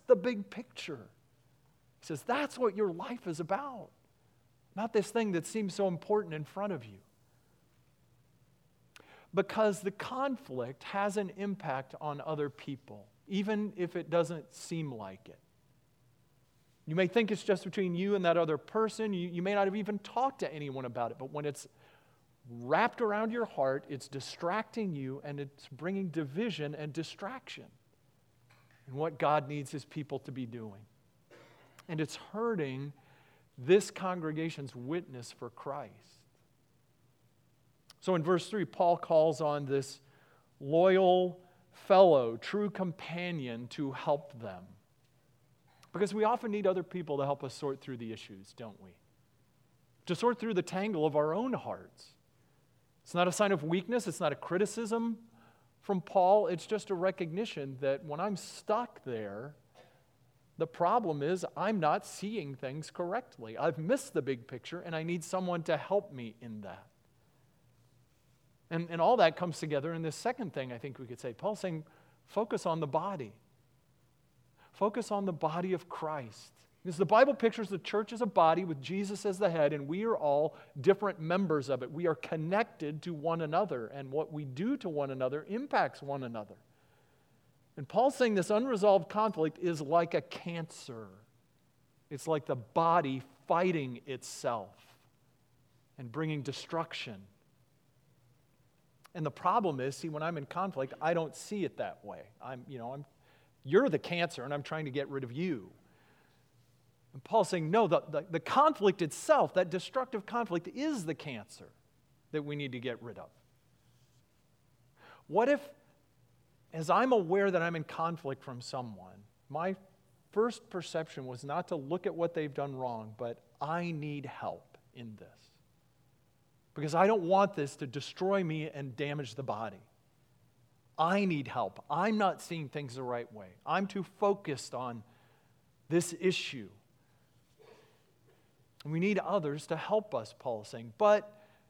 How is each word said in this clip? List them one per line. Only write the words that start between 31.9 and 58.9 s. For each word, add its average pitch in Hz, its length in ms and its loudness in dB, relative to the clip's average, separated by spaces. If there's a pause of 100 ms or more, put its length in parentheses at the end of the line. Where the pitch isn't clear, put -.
it's 151 160 -2 (160)
hurting 147 640 -2 (640)
this 180 360 6
congregation's 160 800 -4
witness 131 560 -8
for 123 200 -12
Christ. 139 420 -10 (2000)
So 185 160 2
in 156 80 0
verse 175 240 2
three, 202 160 -2
Paul 175 320 4
calls 160 440 4
on 147 240 0
this 135 360 -2 (580)
loyal 180 800 6 (320)
fellow, 151 640 8
true 208 340 -2
companion, 165 960 -6
to 139 240 -4
help 147 480 -2
them. 92 240 -10 (1300)
Because 180 200 0
we 214 120 2
often 233 260 2
need 202 160 0
other 185 160 2
people 160 360 -4
to 139 60 0
help 143 200 -2
us 127 100 -8
sort 139 260 -6
through 127 180 -10
the 113 140 -8
issues, 98 440 -16
don't 101 260 -16
we? 92 80 -20 (1160)
To 175 100 0
sort 240 240 2
through 220 140 -2
the 180 80 2
tangle 185 440 0
of 143 80 0
our 151 180 4
own 240 200 -2
hearts. 104 560 -8 (960)
It's - 100 -10
not 175 120 4
a 180 60 4
sign 202 180 4
of 156 140 2
weakness. 190 420 0
It's 170 140 -6
not 160 100 2
a 139 60 -2
criticism 220 800 -2 (640)
from 190 200 0
Paul. 190 460 6
It's 170 200 -2
just 208 220 -2
a 196 60 -2
recognition 175 840 -2
that 139 240 0
when 147 160 -6
I'm 202 160 0
stuck - 640 -4